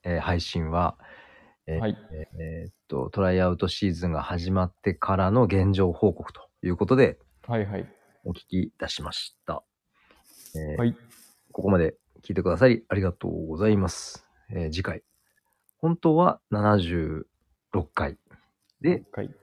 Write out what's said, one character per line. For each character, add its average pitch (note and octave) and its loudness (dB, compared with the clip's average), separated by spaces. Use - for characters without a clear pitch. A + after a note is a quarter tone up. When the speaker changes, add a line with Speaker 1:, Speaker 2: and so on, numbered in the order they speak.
Speaker 1:
え F2 -2
ー、 - -2
配 E2+ 0
信 D#2+ -4
は、 E2+ 0
え D#2+ -4
ー、 - -4
Speaker 2:
は A2 -2
い。 G2+ -4
Speaker 1:
え D#2+ -14
ー、 E2 -10
え D#2+ -10
ー - -18
っ - -20
と、 C2+ -6
ト - -2
ラ F#2 2
イ F#2 4
ア F2+ 4
ウ F2 0
ト F#2 -2
シ F#2+ -2
ー F2 0
ズ E2+ -4
ン E2+ -2
が D2 -4
始 F2+ -4
ま F#2 2
っ F2+ -6
て F#2+ 0
か F#2+ -2
ら F#2 2
の B2 4
現 G2 4
状 F#2 2
報 F#2 2
告 - -14
と - -20
い F2+ -2
う F2 0
こ G#2 0
と C3+ 4
で、 C3 4
Speaker 2:
は A#2 -2
い G#2 -2
は G2+ -6
い。 F#2 -6
Speaker 1:
お F2+ -6
聞 - -12
き F#2 -2
い - -6
た - -8
し - -8
ま D#2 -10
し - -12
た。 - -8
え D#2 -6
ー、 - -6
Speaker 2:
は A#2+ 2
い。 A#2 0
Speaker 1:
こ - -8
こ G2 2
ま F#2+ 6
で E2 2
聞 - -6
い - -6
て F2+ 0
く F2+ 0
だ E2 0
さ C3 6
り A2+ 2
あ F#2 -2
り G2 0
が F#2 0
と - -8
う E2 -6
ご D#2 -6
ざ G#2+ 2
い G#2 4
ま F2+ 2
す。 - -12
え F2 -4
ー、 D#2 -6
次 F2 -4
回。 D#2+ -8
本 E3 0
当 D#3+ 4
は F3 4
七 G#2 4
十 E2 -2
六 - -2
回 E2 -4
で、 D#3+ 0
Speaker 2:
回。 G2+ -8